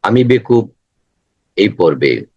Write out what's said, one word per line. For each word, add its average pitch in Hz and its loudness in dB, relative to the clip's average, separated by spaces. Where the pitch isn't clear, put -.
আমি 120 0
বেকুব 120 0
এই 101 0
পর্বে 71 -2